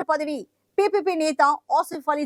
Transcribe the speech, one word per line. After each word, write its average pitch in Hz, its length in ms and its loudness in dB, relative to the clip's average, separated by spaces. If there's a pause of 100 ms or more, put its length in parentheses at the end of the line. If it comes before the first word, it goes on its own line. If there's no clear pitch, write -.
(120)
పదవి 302 260 -2 (400)
పీపీపీ 392 360 2 (100)
నేత 311 180 0 (360)
ఆసిఫ్ 302 360 -2
అలీ 294 120 -2